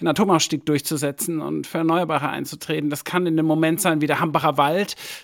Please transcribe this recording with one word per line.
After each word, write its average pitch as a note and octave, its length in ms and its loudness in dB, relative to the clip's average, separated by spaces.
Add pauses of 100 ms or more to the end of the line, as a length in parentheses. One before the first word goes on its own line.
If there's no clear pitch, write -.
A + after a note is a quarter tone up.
den E3+ 60 -2
Atomausstieg D#3+ 580 2
durchzusetzen D3 760 -2
und D3 260 -4
für - 120 -6
Erneuerbare D#3+ 500 2
einzutreten. D3 640 -4
Das C#3+ 160 -6
kann F3+ 200 0
in D#3+ 140 2
einem D#3 60 2
Moment D#3+ 340 2
sein D#3+ 220 2
wie D3+ 60 0
der C#3 120 0
Hambacher D3+ 380 2
Wald D#3+ 380 2 (280)